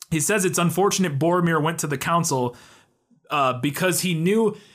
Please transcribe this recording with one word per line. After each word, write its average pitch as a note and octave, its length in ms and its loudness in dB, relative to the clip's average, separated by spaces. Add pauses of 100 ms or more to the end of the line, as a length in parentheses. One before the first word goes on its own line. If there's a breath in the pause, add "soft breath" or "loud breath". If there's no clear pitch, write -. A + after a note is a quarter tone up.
(120)
he D#3+ 80 0
says G3+ 240 0
it's F#3 160 0
unfortunate F3 580 0
Boromir E3 460 2
went E3+ 160 -2
to D#3+ 80 -4
the C#3+ 100 -2
council, D3 600 0 (720 loud breath)
uh, C3+ 320 0
because F3 400 0
he F#3 120 -2
knew, G3+ 440 0 (180 loud breath)